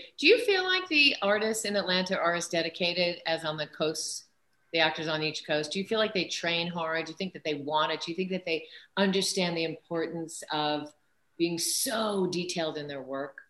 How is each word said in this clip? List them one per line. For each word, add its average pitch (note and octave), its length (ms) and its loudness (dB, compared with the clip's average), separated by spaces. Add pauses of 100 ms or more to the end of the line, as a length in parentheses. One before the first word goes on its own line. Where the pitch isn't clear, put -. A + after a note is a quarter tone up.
(180)
Do C#4 80 2
you G4+ 140 10
feel G4 240 2
like F#4 240 0
the D4 340 6
artists G#3+ 440 2
in G#3 100 -2
Atlanta F#3 420 2
are E3+ 160 2
as E3+ 140 -2
dedicated F3 800 0
as D#3+ 180 0
on D#3 120 -4
the D3+ 100 -4
coast, - 560 -4 (500)
the E3 60 4
actors D#3 280 2
on D#3 140 0
each D#3 240 -4
coast? D3+ 260 0
Do F#3+ 60 -4
you G3 80 -2
feel A3 140 0
like G#3+ 160 2
they F3 100 0
train E3+ 420 -2
hard? E3 380 -2
Do D#3 60 -10
you D#3 60 -14
think F#3 160 -6
that D3+ 100 -14
they D#3 120 -2
want D3+ 360 0
it? D#3 100 -2
Do E3+ 100 -6
you E3 40 -6
think F#3 160 -2
that F3+ 140 -4
they D#3+ 200 -2 (320)
understand F#3+ 580 2
the E3 100 0
importance D#3+ 840 -6
of D3+ 400 -2 (460)
being E3+ 220 0
so G#3+ 680 0
detailed E3 520 -2
in D3 100 -8
their C#3 160 -8
work? C3+ 340 -8 (120)